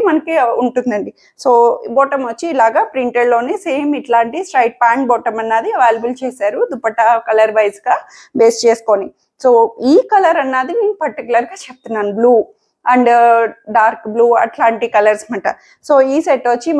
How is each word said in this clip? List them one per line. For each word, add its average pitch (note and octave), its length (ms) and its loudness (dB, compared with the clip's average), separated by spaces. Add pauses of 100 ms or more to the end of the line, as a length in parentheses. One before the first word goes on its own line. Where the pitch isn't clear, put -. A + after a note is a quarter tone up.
మనకి D#4+ 280 -2 (220)
ఉంటుందండి. A#3 540 -2 (280)
So B3+ 120 0 (380)
bottom C4+ 380 0
వచ్చి A#3 220 -8
ఇలాగా C4+ 420 2
ప్రింటెడ్లోనే A#3+ 680 -2
సేమ్ D4 380 -4
ఇట్లాంటి A#3 480 -2
straight A#3+ 380 -2
pant A#3+ 300 0
bottom A3+ 320 -4
అన్నది A3+ 300 -2
available A#3 460 0
చేశారు A3 400 -6 (120)
దుపట్టా A3+ 360 -2 (220)
కలర్ A3 260 2
వైజ్గా G#3+ 400 -2 (400)
base A#3 280 2
చేసుకొని. A3+ 440 0 (340)
So C4 80 2 (420)
ఈ D4+ 40 6 (140)
కలర్ F4+ 340 2
అన్నది C4 380 -4
నేను G#4 200 0
పర్టికులర్గా B3 560 -4
చెప్తున్నాను, G#3+ 600 -8
blue A#3+ 160 4 (500)
and B3 220 2 (680)
dark A3 300 0
blue A3+ 180 0 (160)
అట్లాంటి A3+ 460 -2
కలర్స్ G#3+ 380 0
అనమాట. - 220 -8 (380)
So - 80 0 (200)
ఈ D4 80 0
set C#4 260 -2
వచ్చి B3 320 -2